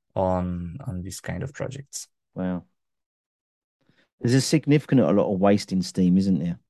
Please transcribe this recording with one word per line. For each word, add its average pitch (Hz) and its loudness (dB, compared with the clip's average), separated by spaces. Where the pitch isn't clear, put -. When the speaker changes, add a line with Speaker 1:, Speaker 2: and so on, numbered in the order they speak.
Speaker 1:
on, 90 -2
on 90 -6
these 92 -12
kind - -10
of 139 -10
projects. - -12
Speaker 2:
Wow. 90 -6
There's 117 2
a 135 6
significant, 143 2
a 85 4
lot 104 2
of 92 -2
waste 101 2
in 92 0
steam, 90 2
isn't 95 2
there? 85 -6